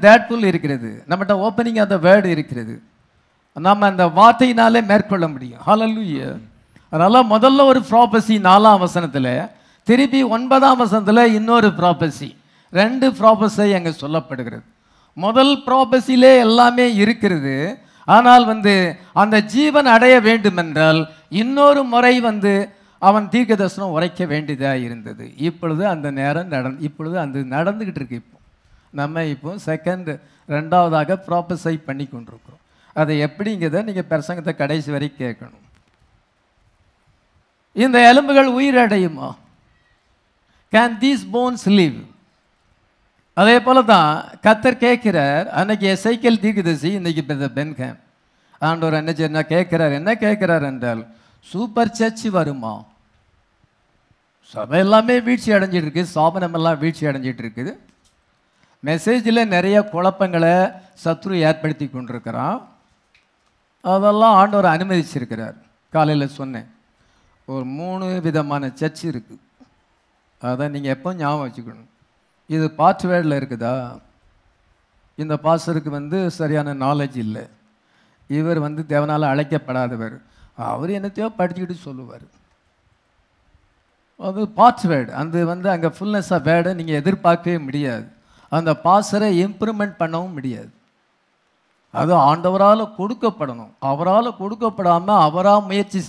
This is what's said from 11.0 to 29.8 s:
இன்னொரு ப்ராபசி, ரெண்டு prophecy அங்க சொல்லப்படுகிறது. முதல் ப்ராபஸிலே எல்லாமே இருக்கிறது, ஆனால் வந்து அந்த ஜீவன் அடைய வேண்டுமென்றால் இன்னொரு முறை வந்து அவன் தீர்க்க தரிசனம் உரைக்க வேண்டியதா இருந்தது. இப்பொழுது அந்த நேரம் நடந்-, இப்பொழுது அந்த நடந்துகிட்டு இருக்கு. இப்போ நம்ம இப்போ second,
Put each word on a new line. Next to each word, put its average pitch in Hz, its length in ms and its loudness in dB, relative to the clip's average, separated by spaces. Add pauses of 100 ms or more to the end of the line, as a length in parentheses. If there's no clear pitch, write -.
இன்னொரு 220 320 2 (100)
ப்ராபசி, 165 500 -2 (440)
ரெண்டு 240 340 2 (120)
prophecy 214 480 4 (100)
அங்க 170 140 -4 (100)
சொல்லப்படுகிறது. 127 640 -8 (520)
முதல் 240 360 4 (140)
ப்ராபஸிலே 254 640 4 (140)
எல்லாமே 240 420 4 (160)
இருக்கிறது, 190 500 0 (600)
ஆனால் 247 360 8
வந்து 208 220 2 (480)
அந்த 214 160 2 (160)
ஜீவன் 285 420 2
அடைய 254 200 8 (120)
வேண்டுமென்றால் 165 720 2 (420)
இன்னொரு 285 420 4 (100)
முறை 247 220 4 (140)
வந்து 202 240 0 (540)
அவன் 208 260 4
தீர்க்க 226 280 2
தரிசனம் 190 340 -4
உரைக்க 170 260 -4 (120)
வேண்டியதா 143 380 -4 (140)
இருந்தது. 113 400 -14 (220)
இப்பொழுது 170 360 -6 (100)
அந்த 147 140 -8 (120)
நேரம் 156 340 -4
நடந்-, 131 340 -6
இப்பொழுது 160 360 -10
அந்த 139 160 -8 (160)
நடந்துகிட்டு 190 460 -6
இருக்கு. 120 200 -12
இப்போ - 160 -20 (640)
நம்ம 156 340 -4
இப்போ 143 180 -12 (180)
second, 160 420 -6 (440)